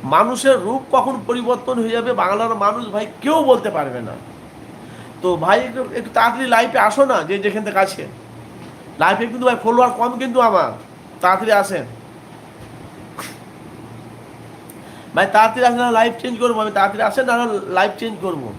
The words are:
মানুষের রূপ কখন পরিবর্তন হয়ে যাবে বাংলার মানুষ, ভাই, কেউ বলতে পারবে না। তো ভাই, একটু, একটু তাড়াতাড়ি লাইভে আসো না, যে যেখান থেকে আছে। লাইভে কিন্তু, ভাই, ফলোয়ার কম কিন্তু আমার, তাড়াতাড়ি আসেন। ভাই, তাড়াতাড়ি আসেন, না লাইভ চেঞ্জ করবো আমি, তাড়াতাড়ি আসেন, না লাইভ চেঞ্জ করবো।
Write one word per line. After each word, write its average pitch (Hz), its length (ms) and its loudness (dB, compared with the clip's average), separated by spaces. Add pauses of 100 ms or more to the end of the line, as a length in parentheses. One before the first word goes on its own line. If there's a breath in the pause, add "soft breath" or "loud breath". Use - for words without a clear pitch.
মানুষের 233 580 4
রূপ 240 200 -4 (100)
কখন 262 220 2 (120)
পরিবর্তন 240 520 -2
হয়ে 226 180 -2
যাবে 233 160 -2
বাংলার 208 420 0
মানুষ, 214 340 0
ভাই, 208 180 -4 (140)
কেউ 302 240 2
বলতে 240 260 4
পারবে 139 300 -4
না। 110 140 -10 (1080 loud breath)
তো 180 140 2
ভাই, 180 240 4
একটু, 254 200 -6 (140)
একটু 233 200 -6
তাড়াতাড়ি 233 320 2
লাইভে 240 320 2
আসো 214 260 4
না, 226 180 2
যে 165 160 -2
যেখান 202 260 -2
থেকে 196 140 -2
আছে। 190 260 0 (920)
লাইভে 202 280 2
কিন্তু, 240 200 -2
ভাই, 240 160 4
ফলোয়ার 240 280 4
কম 240 280 -2
কিন্তু 254 220 0
আমার, 190 300 4 (500)
তাড়াতাড়ি 190 320 2
আসেন। 190 320 2 (3250 loud breath)
ভাই, 180 180 4
তাড়াতাড়ি 226 340 4
আসেন, 240 140 4
না 247 100 2
লাইভ 233 220 4 (100)
চেঞ্জ 247 160 -4
করবো 233 220 0
আমি, 214 100 -2
তাড়াতাড়ি 202 320 2
আসেন, 226 240 0
না 240 80 2 (340)
লাইভ 185 300 2
চেঞ্জ 226 240 -6
করবো। 156 260 -6 (100)